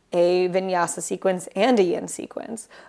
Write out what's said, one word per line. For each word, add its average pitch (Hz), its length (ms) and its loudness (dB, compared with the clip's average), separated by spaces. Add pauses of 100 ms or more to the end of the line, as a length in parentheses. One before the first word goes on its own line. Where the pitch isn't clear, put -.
(140)
a 180 340 4
vinyasa 180 540 -2
sequence 185 540 -2
and 233 220 4
a 196 60 6
yin 175 240 -2
sequence, - 640 -12 (200)